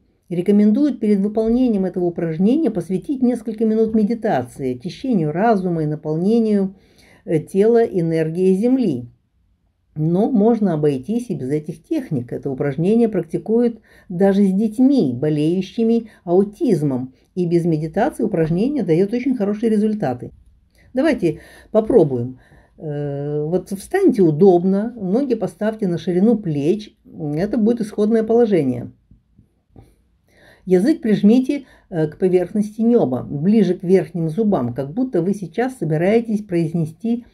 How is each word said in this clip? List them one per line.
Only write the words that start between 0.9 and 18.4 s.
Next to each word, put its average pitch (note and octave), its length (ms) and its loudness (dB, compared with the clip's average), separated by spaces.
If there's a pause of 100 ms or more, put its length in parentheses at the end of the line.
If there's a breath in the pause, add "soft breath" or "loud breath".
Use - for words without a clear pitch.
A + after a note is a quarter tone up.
перед G#3 200 2
выполнением A3 680 0
этого F3+ 200 -2
упражнения F3+ 680 0
посвятить F#3 500 -4
несколько A#3 440 -2
минут A3 280 0
медитации, F#3 840 -2
очищению E3+ 560 -4
разума F3+ 520 0
и - 20 -2
наполнению, F#3+ 880 0 (500 soft breath)
э, E3+ 140 0
тела A3 440 2
энергией E3 720 0
Земли. G3+ 520 0 (880)
Но F3 340 0
можно G#3+ 440 2
обойтись D3+ 560 -2
и F3 60 -6
без C3 140 -8
этих D3+ 340 -8
техник. D#3+ 500 -6
Это C#3 160 -8
упражнение E3 580 0
практикуют G#3+ 720 -2 (300 soft breath)
даже G3 340 2
с F#3+ 80 2
детьми, A3 640 2
болеющими F#3 960 -2 (160 loud breath)
аутизмом. F3 880 0 (200 soft breath)
И F3+ 120 -2
без E3+ 200 0
медитации F3 580 -2
упражнение G3+ 600 -2